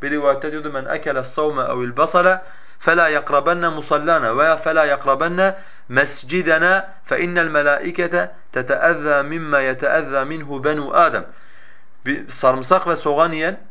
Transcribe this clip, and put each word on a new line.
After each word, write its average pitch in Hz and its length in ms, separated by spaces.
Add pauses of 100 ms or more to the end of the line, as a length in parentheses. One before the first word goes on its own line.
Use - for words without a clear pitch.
Bir 143 100
rivayette 147 400
diyordu, 151 220
"Men 135 120
ekele 143 380
savme 151 380
evil 123 360
basale, 180 440 (380)
fe 170 180
la 165 120
yakrabenne 151 600
musallana 147 680
veya 156 200
fe 160 180
la 156 100
yakrabenne 160 680 (340)
mescidena, 160 1000 (160)
fe - 140
innel 175 280
melâikete 170 840 (200)
teteezzâ 147 720
mimma 151 360
yeteezzâ 135 680
minhu 143 380
benu 147 300
Adem." 135 320 (800)
Bir 139 260
sarımsak 131 560
ve 170 80
soğan 156 360
yiyen 160 280 (120)